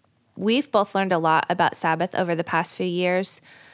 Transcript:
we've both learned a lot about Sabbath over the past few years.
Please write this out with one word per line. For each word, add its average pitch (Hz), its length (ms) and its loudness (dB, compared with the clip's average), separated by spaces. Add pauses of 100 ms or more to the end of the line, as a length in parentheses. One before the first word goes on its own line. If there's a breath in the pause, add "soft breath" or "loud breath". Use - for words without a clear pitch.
(360)
we've 226 340 0
both 208 240 2
learned 196 180 0
a 170 60 4
lot 160 320 2
about 180 260 2
Sabbath 170 380 -2
over 175 200 0
the 165 100 -2
past 165 320 -4
few 185 100 -4
years. 180 540 -2 (340 soft breath)